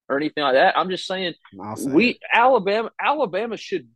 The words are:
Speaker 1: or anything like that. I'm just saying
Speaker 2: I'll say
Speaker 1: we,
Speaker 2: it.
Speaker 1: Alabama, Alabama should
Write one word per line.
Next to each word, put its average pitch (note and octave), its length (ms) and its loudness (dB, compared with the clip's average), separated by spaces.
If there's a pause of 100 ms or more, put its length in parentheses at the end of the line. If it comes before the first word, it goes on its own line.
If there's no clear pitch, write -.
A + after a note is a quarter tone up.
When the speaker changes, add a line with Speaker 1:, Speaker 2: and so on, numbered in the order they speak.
Speaker 1:
or C3+ 80 0
anything D3+ 280 -2
like C3 120 4
that. D#3+ 220 6
I'm E3+ 120 0
just F3+ 160 -6
saying F#3 280 -6 (280)
Speaker 2:
I'll G#2+ 140 -10
say C3 160 -6
Speaker 1:
we, G3+ 200 2
Speaker 2:
it. - 60 -8 (160)
Speaker 1:
Alabama, A3 640 2
Alabama A3 600 -2
should B2+ 380 -8